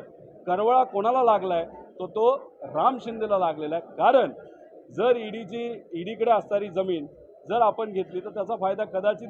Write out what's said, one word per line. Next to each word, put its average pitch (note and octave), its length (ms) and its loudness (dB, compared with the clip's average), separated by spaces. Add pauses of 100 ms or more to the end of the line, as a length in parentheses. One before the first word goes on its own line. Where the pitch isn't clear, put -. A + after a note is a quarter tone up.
(480)
करवळा A3 360 4
कोणाला B3 400 0
लागलाय, F#3 420 2 (340)
तो, F#3 80 -8
तो A#3 560 0
राम G3 340 0
शिंदेला G#3+ 400 -2
लागलेला D#3 380 -2
आहे. - 220 -10
कारण G#3 340 6 (640)
जर A#3+ 220 2
ईडीची, A3 640 -8 (120)
ईडीकडे G#3 380 -2
असणारी G3+ 380 2
जमीन F3 380 -2 (420)
जर A#3 120 2
आपण A3 300 2
घेतली, F3+ 280 -6
तर G3+ 100 -10
त्याचा G3+ 260 -6
फायदा G3 280 -2
कदाचित G3+ 460 -2